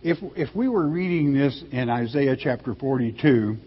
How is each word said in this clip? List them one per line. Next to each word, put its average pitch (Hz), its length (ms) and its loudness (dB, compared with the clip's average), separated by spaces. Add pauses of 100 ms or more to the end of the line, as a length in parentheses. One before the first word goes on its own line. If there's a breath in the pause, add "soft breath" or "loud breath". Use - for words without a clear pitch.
if, 165 140 0 (180)
if 151 200 -4
we 240 120 0
were 196 200 2
reading 165 440 0
this 139 400 2
in 127 160 -2
Isaiah 120 480 0
chapter 127 380 -4
forty-two 120 920 2